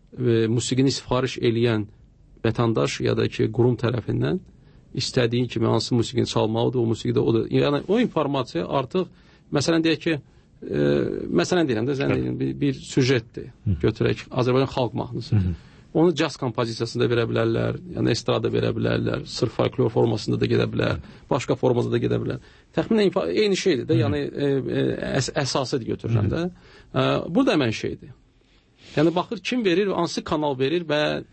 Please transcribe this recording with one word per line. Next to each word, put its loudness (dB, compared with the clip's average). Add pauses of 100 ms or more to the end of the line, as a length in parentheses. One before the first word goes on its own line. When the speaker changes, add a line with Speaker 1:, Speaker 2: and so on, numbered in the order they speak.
(160)
Speaker 1:
e, 2
musiqini 2
sifariş -2
eləyən 2 (520)
vətəndaş 0
ya 0
da 0
ki, 0
qurum 4
tərəfindən -2 (580)
istədiyin 0
kimi -2
hansı 0
musiqini 0
çalmalıdır, 0
o 2
musiqidə 0
odur. 2 (100)
Yəni, 2
o 2
informasiya -2
artıq, -2 (440)
məsələn, 2
deyək 2
ki, 0 (480)
e, -2 (540)
məsələn 2
deyirəm 0
də, 0
zənn 0
Speaker 2:
Bəli. 0
Speaker 1:
edirəm, -4
bir, -2 (100)
bir 0
süjetdir. 0 (120)
Speaker 2:
Hı. 2
Speaker 1:
Götürək, 0
Azərbaycan 2
xalq -2
mahnısı. -2
Speaker 2:
Hı 6
hı. 0 (400)
Speaker 1:
Onu 4
caz -2
kompozisiyasında -2
verə 2
bilərlər, 0 (160)
yəni 2
estrada 0
verə 0
bilərlər, -2
sırf -4
folklor 2
formasında 0
da 0
gedə 2
bilər, -2 (280)
başqa 0
formada 2
da 0
gedə 0
bilər. -6 (320)
Təxminən 2
ifa-, -2
eyni 2
şeydir 0
də, 2
Speaker 2:
Hı 4
hı. 4
Speaker 1:
yəni, 0 (100)
e, -2 (320)
e, 2 (380)
əs-, -4 (140)
əsasıdır -2
götürürəm -2
Speaker 2:
Hı -2
hı. -2
Speaker 1:
də. - (540)
E, 0
bu 4
da 2
həmin 2
şeydir. -8 (840)
Yəni, 4
baxır -4
kim -2
verir, 2
hansı -2
kanal -2
verir 0
və 0